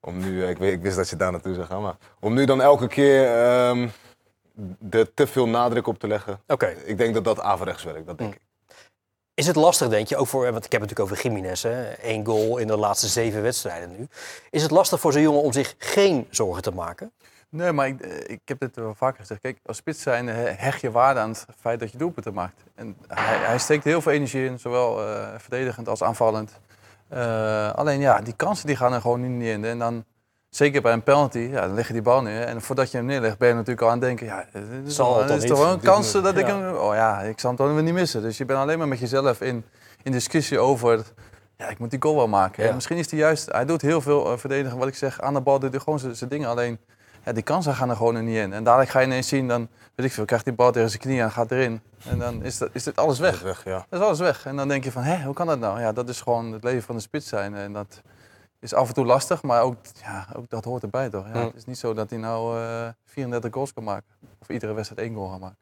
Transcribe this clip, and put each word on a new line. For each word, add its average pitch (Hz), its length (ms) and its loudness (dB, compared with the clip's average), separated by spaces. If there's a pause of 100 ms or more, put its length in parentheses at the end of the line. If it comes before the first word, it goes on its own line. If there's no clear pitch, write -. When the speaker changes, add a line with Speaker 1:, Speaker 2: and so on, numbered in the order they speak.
Speaker 1:
om 87 160 -10
nu, 92 260 -4
eh, 90 60 -2
ik 90 80 -4
weet, 95 160 2
ik 85 80 -4
wist 95 140 -2
dat 92 140 0
je 87 60 -8
daar 90 160 0
naartoe 90 220 -6
zou 90 140 -6
gaan, 95 140 -6
maar 95 140 -6 (240)
om 107 140 0
nu 135 120 4
dan 131 160 4
elke 131 260 8
keer, 135 380 6 (100)
ehm, 123 520 4 (1000)
er 110 240 4
te 143 140 4
veel 123 200 2
nadruk 117 400 2
op 113 120 -4
te 110 80 -6
leggen. 101 400 -4
Speaker 2:
Oké. 135 180 0 (200)
Speaker 1:
Ik 98 120 -6
denk 113 160 2
dat 107 100 0
dat 104 160 0
averechts 90 440 -2
werkt, 80 240 -12
dat 170 100 -12
denk 110 160 -6
Speaker 2:
Hm. - 40 -16
Speaker 1:
ik. - 60 -20 (920)
Speaker 2:
Is 151 140 0
het 175 80 2
lastig, 156 340 6
denk 107 180 2
je, 139 100 -2
ook 139 100 0
voor, 123 240 0
want 110 140 -6
ik - 60 -6
heb 113 100 2
het 104 80 -6
natuurlijk - 100 -6
over 98 180 -2
Gimenez, 95 460 -4
hè? 120 280 -4 (120)
Eén 110 220 -4
goal 110 320 2
in 113 100 -2
de 107 100 0
laatste 104 300 0
zeven 110 340 0
wedstrijden 87 560 -4
nu. 131 100 -12 (420)
Is 151 120 -2
het 156 100 0
lastig 175 280 4
voor 156 140 2
zo'n 147 80 4
jongen 147 200 4
om 143 100 2
zich 123 260 -2
geen 185 520 2
zorgen 92 340 -2
te 104 80 -2
maken? 90 400 -10 (380)
Speaker 3:
Nee, 170 220 -2
maar 139 160 0
ik, 135 140 -6
eh, 85 160 -12 (120)
ik 113 160 -12
heb 127 140 -8
dit 127 160 -6
wel 110 200 -8
vaker 131 240 -2
gezegd. - 220 -12
Kijk, 127 240 -8
als 110 120 -10
spits - 240 -8
zijn, 123 280 0
eh, 110 60 -4 (220)
hecht 135 240 -4
je 123 100 -2
waarde 127 280 4
aan 110 100 0
het 110 160 -10 (140)
feit 117 200 -4
dat 113 120 -8
je 123 60 -18
doelpunten 127 360 -6
maakt. 92 280 -8 (140)
En 113 220 -14 (100)
hij, - 300 -2
hij 117 200 0
steekt 147 260 0
heel 160 180 2
veel 156 100 2
energie 135 340 0
in, 127 140 -6
zowel, 120 420 0
eh, 107 260 -6 (100)
verdedigend 123 520 -6
als 107 140 -2
aanvallend. 110 560 0 (480)
Eh, 110 680 -2
alleen 143 260 0
ja, 135 220 6
die 113 120 -10
kansen 170 340 -2
die 143 80 0
gaan 123 180 2
er 120 80 -2
gewoon 123 360 -2
niet 117 120 -4
in. 107 160 -4
En 117 140 -4
dan, 117 260 -4 (440)
zeker 143 320 4
bij 117 120 6
een 113 100 0
penalty, 139 360 4
ja, 120 220 -2
dan 92 120 0
leg 113 140 -2
je 110 60 -8
die 113 80 -2
bal 123 200 4
neer. 110 220 -4
En 117 180 -6
voordat 131 300 -2
je 131 60 -6
hem 120 80 -4
neerlegt, 120 320 -2
ben 123 100 6
je 120 60 8
natuurlijk 117 280 -2
al 117 60 4
aan 117 100 6
het 120 60 -2
denken: 123 220 -2
ja, 95 260 -8
eh, 101 180 -10
dit 131 180 -12
is 147 80 -6
Speaker 2:
Zal 131 180 4
Speaker 3:
toch, 117 60 6
Speaker 2:
het 127 80 2
Speaker 3:
dit 147 80 4
Speaker 2:
toch 147 80 0
Speaker 3:
is 120 60 2
toch 139 80 6
Speaker 2:
niet? 143 100 8
Speaker 3:
wel 185 60 4
een 185 80 -2 (140)
kans 208 160 2
dat 196 260 2
ik 185 100 2
Speaker 2:
Ja. 202 120 0
Speaker 3:
hem, 185 160 -4
oh 104 200 0
ja, 110 260 2
ik 107 180 -6
zal 127 100 0
hem 123 100 -4
toch 143 140 4
weer 156 100 2
niet 165 100 2
missen. 175 280 0
Dus 110 160 -6
je 135 80 -6
bent 135 140 0
alleen 151 180 0
maar 160 100 -2
met 131 120 -2
jezelf 127 420 0
in, 120 240 -4 (380)
in 135 80 -4
discussie 131 480 0
over: 117 440 4 (540)
ja, - 120 -10
ik - 100 -12
moet 120 100 -6
die 127 120 -4
goal 156 140 2
wel 123 120 4
maken. 98 380 2
Speaker 2:
Ja. 110 80 4
Speaker 3:
Misschien - 240 -4
is 165 140 -4
hij 156 80 -2
juist, 151 320 2
hij 123 140 0
doet 160 160 0
heel 151 200 2
veel, 143 300 2
eh, 120 60 -2
verdedigen, 135 400 -4
wat 131 100 -2
ik 135 80 -6
zeg, - 260 -6
aan 139 120 -2
de 139 80 0
bal 139 180 4
doet 131 120 -2
hij 135 80 -4
gewoon 156 200 -2
zijn, 127 160 -8
zijn 123 140 -8
dingen. 143 200 -4
Alleen, 120 300 -2 (460)
ja, 120 60 -4
die 110 120 -2
kansen 147 320 0
gaan 123 140 0
er 117 60 0
gewoon 113 300 0
niet 113 120 -2
in. 107 160 -2
En 110 100 -6
dadelijk 123 260 6
ga 135 100 4
je 131 60 6
ineens 127 220 -2
zien, 135 200 0
dan, 120 200 -2 (280)
weet 127 100 -2
ik 131 80 0
veel, 107 120 -4
krijgt 113 200 0
die 127 80 -2
bal 123 180 6
tegen 113 180 2
zijn 104 120 -8
knie 131 200 -2
en 110 100 0
gaat 117 200 -2
erin. 123 300 0 (280)
En 123 100 -2
dan 120 240 -6
is 127 140 -8
dat, - 140 -4
is 123 120 -8
dit - 120 -6
alles 135 240 2
weg. 151 220 0
Speaker 1:
Weg, 92 220 -8
ja. 92 260 -6
Speaker 3:
Dat 180 100 -6
is 202 60 2
alles 170 140 2
weg. 170 260 0
En 135 100 -8
dan 139 120 -2
denk 139 160 -2
je 131 80 -4
van, 123 120 -6
"Hè, 160 200 -2
hoe 135 100 -6
kan 170 140 -4
dat 147 120 0
nou?" 107 200 -2
Ja, 113 120 0
dat 120 180 -4
is 120 120 -10
gewoon 117 300 -2
het 110 120 -12
leven 123 200 -2
van 120 120 -10
de 110 60 -6
spits - 260 -8
zijn. 104 280 -4
En 101 180 -10
dat 104 280 -12 (580)
is - 140 -12
af 127 140 4
en 120 60 -10
toe 131 120 2
lastig, 135 360 2
maar 120 200 4
ook, 127 140 2 (280)
ja, 101 320 -12
ook 120 140 -14
dat 110 160 -8
hoort 123 180 -6
erbij, 123 260 -4
toch? 98 240 -6
Ja, 117 60 -2
Speaker 2:
Hm. 117 60 -2
Speaker 3:
het 113 100 -10
is 117 100 -20
niet 123 120 -12
zo 117 160 -4
dat 107 160 -4
hij 117 100 -8
nou, 113 400 -4
eh, 117 280 -6 (180)
vierendertig 120 480 -6
goals 135 200 -6
kan 117 100 -12
maken. 101 220 -6 (360)
Of - 80 -20
iedere 110 240 -6
wedstrijd 107 340 -8
één 113 80 -8
goal 98 140 -8
kan 92 100 -14
maken. 95 220 -18